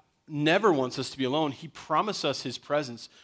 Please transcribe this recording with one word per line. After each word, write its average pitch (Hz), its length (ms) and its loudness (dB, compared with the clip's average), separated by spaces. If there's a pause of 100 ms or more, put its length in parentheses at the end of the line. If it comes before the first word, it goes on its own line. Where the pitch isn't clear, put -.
(260)
never 160 460 4
wants 131 280 2
us 127 100 -4
to - 80 -12
be 135 80 0
alone. 147 260 0
He 131 160 -14
promised 180 560 -2
us 143 200 0
his 127 140 -6
presence, 139 520 -4 (140)